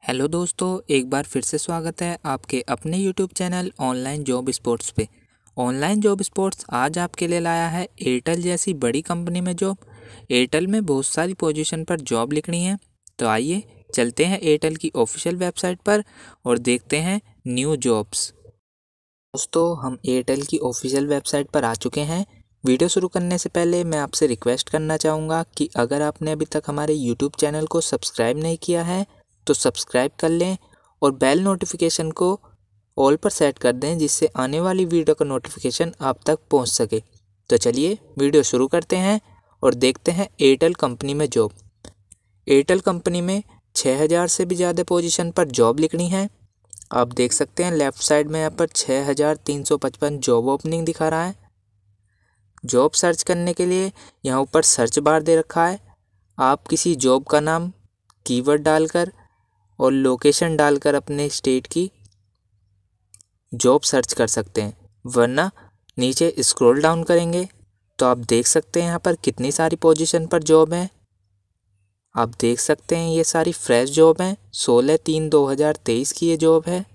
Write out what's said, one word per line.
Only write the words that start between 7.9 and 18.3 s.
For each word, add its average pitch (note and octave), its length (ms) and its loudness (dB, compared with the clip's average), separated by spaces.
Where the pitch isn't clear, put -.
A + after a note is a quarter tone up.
जैसी F3+ 340 -2
बड़ी C3 260 -2
कंपनी F3 400 -4
में F3+ 140 -4
जॉब। F#3+ 220 -2
एयरटेल C3 360 2
में G#3 180 0
बहुत C3+ 200 0
सारी F3 300 -2
पोजीशन D#3 480 -4
पर E3 180 -4
जॉब A#2+ 320 -2
लिखनी E3+ 300 -2
है, G3 140 -2
तो A#2 80 0
आइए C3+ 680 -2
चलते B2+ 320 0
हैं F#3+ 140 -2
एयरटेल D#3 360 0
की D#3+ 220 -6
ऑफिशियल - 400 -2
वेबसाइट F3+ 440 -4
पर G#3 220 0
और B2 140 2
देखते B2 400 -2
हैं F#3 200 -2
न्यू C3 300 -2
जॉब्स। A2+ 540 -2